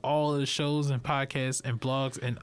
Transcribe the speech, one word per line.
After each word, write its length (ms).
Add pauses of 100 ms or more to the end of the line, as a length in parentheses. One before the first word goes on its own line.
all 340
the 80
shows 440
and 140
podcasts 600
and 160
blogs 400
and 220